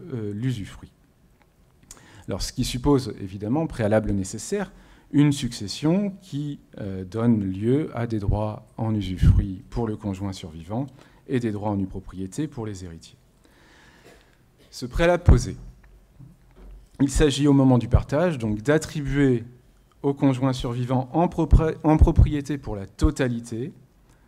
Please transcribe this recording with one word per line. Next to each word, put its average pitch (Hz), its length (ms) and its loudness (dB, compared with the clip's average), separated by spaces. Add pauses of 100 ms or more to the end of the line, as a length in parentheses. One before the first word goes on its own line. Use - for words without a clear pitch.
(140)
euh, 107 180 -6
l'usufruit. 104 600 -6 (1400)
Alors, 98 120 -6
ce - 120 -6
qui 131 100 -4
suppose, 123 580 0
évidemment, 107 460 -4
préalable 107 460 0
nécessaire, 110 580 -6 (400)
une 143 220 4
succession 151 920 -2
qui, 143 380 -8 (200)
euh, 95 240 -8
donne 113 380 0
lieu 110 500 0
à 117 140 -4
des 110 140 -4
droits 107 560 -2
en 110 180 -2
usufruit 92 720 2
pour 117 200 -4
le 107 80 -4
conjoint 98 360 -6
survivant 92 540 -8 (400)
et 131 140 -2
des 113 100 -2
droits 104 220 -4
en 104 40 0
nue 95 120 -2
propriété 95 580 -8
pour 123 180 -10
les 98 200 -10
héritiers. 82 320 -18 (1500)
Ce - 160 -12
préalable 175 380 2
posé, - 320 6 (1400)
il 139 100 4
s'agit 143 380 4
au 143 40 6
moment 135 240 6
du 120 120 0
partage, 151 500 0
donc, 107 240 -4
d'attribuer 139 800 2 (600)
au 143 120 0
conjoint 135 380 2
survivant 127 600 -2
en 170 140 2
propri-, 160 560 4
en 156 140 4
propriété 151 600 4
pour 110 200 -8
la 98 100 -8
totalité 123 840 -2 (560)